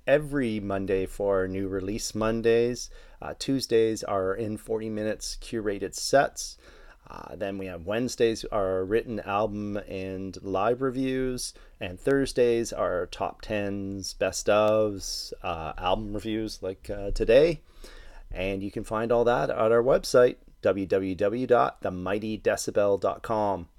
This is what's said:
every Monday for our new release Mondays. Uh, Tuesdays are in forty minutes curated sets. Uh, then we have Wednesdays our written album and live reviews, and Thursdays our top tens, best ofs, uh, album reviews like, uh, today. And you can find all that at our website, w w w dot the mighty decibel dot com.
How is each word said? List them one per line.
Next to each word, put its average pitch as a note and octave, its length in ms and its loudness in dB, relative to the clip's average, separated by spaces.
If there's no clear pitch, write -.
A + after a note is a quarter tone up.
every C3+ 540 2
Monday G2 480 0
for G2 320 0
our F#2 80 0
new F#2+ 200 -4
release F#2+ 460 -4
Mondays. A2+ 800 2
Uh, D2 200 -10
Tuesdays A2+ 640 2
are F#2+ 320 0
in G#2+ 220 -4
forty A2 320 -6
minutes G#2+ 520 -4
curated G2+ 540 -4
sets. - 640 0
Uh, G1+ 260 -16
then G2 220 -6
we F#2+ 80 -6
have F2 220 -10
Wednesdays A2+ 640 0
our F#2+ 340 0
written A2+ 360 -2
album G#2 560 -2
and F#2+ 680 -8
live G#2 400 0
reviews, C3 720 -4
and F#2 200 -8
Thursdays B2 720 2
our F2+ 360 -2
top - 340 -6
tens, G2+ 720 -4
best - 320 -2
ofs, G#2+ 960 2
uh, E2 380 -6
album G2+ 340 0
reviews G#2+ 480 -4
like, F#2+ 260 -8
uh, G2+ 220 -6
today. C3+ 520 6
And F#2+ 300 -4
you G2+ 80 -6
can A2 140 -6
find A2+ 280 -2
all A#2 120 4
that B2+ 260 4
at A2+ 220 2
our A#2 100 6
website, B2+ 540 6
w G2 240 2
w F#2+ 300 0
w A2 320 0
dot A#2+ 340 4
the G2+ 80 -2
mighty G2+ 480 -4
decibel G2+ 640 2
dot - 220 -2
com. G#2 560 -2